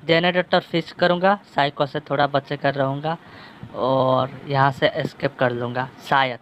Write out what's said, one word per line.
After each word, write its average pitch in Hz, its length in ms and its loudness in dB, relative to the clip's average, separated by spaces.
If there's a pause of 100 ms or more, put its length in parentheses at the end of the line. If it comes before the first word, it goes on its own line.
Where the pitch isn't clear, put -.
Generator 175 560 2
fix - 320 -4
करूँगा, 180 460 2 (160)
psycho 143 320 0
से 143 140 -6
थोड़ा 143 260 0
बचे 143 300 -2
कर 139 180 -2
रहूँगा 143 420 -2 (580)
और 131 560 2 (180)
यहाँ 139 240 2
से 151 140 -2
escape - 520 -4
कर 123 140 2
लूँगा 123 360 -6 (200)
शायद। 135 340 0